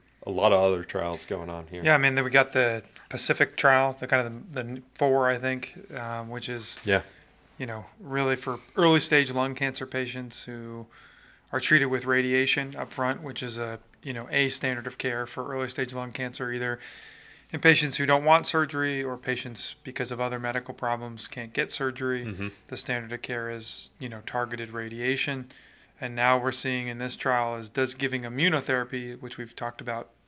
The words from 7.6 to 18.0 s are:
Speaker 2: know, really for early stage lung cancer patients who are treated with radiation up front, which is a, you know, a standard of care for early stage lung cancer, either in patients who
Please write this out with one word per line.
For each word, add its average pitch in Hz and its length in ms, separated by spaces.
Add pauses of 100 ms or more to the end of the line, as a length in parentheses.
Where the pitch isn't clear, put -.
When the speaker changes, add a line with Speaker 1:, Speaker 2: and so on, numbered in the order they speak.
Speaker 2:
know, 110 200 (160)
really 135 340
for 127 240 (160)
early 165 240
stage 147 320
lung 131 240
cancer 131 320
patients 127 560
who 117 440 (640)
are 131 80
treated 139 260
with 127 200
radiation 131 680
up 135 180
front, 131 300
which 135 180
is 120 160
a, 113 220 (240)
you 139 100
know, 120 200
a 139 160
standard 127 400
of - 100
care 120 280
for 127 280
early 131 140
stage 127 260
lung 123 160
cancer, 127 420
either 123 280 (720)
in 143 80
patients 156 380
who 143 60